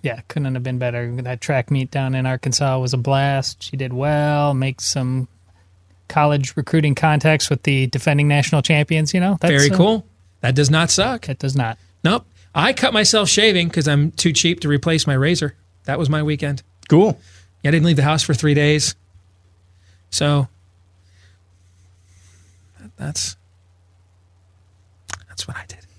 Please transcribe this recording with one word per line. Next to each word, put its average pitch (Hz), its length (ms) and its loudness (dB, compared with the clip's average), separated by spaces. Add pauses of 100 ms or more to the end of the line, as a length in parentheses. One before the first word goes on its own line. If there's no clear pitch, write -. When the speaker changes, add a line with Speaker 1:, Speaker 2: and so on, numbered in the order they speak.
Speaker 1:
Yeah, 120 220 -6
couldn't 139 280 -6
have 123 100 -6
been 127 140 -4
better. 120 440 -6
That 123 180 -8
track 131 300 -2
meet 131 220 -2
down 131 240 -2
in 131 100 -2
Arkansas 131 540 -2
was 127 120 -2
a 135 60 -2
blast. 135 640 -2
She - 140 -12
did 131 160 -6
well, 147 600 0
make 131 280 -4
some 131 480 -4 (800)
college 147 480 0
recruiting 151 400 0
contacts 156 520 2
with 139 140 -2
the 135 240 0
defending 147 400 0
national 143 360 2
champions, 151 520 0
you 185 60 2
know? 185 200 0
That's, 170 120 2
Speaker 2:
Very 143 180 4
Speaker 1:
uh, 190 60 0
Speaker 2:
cool. 202 300 2 (340)
That 123 160 0
does 143 140 2
not 160 200 2
suck. 226 380 -2
Speaker 1:
It 135 100 -8
does 135 160 -4
not. 117 240 -2 (240)
Speaker 2:
Nope. 190 240 0 (280)
I 190 180 2
cut 262 200 0
myself 214 360 2
shaving 185 420 2
'cause 151 160 -2
I'm 147 240 2
too - 220 0
cheap 170 280 0
to 151 80 -4
replace 147 380 0
my 143 80 0
razor. 147 400 0 (300)
That 139 160 -4
was 143 100 0
my 151 120 0
weekend. 147 400 -4 (260)
Speaker 3:
Cool. 180 300 4 (440)
Speaker 2:
Yeah, 143 60 -2
I - 20 2
didn't 160 160 2
leave 165 100 4
the 143 60 2
house 151 220 2
for 151 100 0
three 147 200 2
days. 147 420 0 (1120)
So, 147 380 0 (2500)
that's, - 400 -8 (1900)
that's - 180 -14
what - 100 -14
I - 120 -16
did. - 100 -20 (200)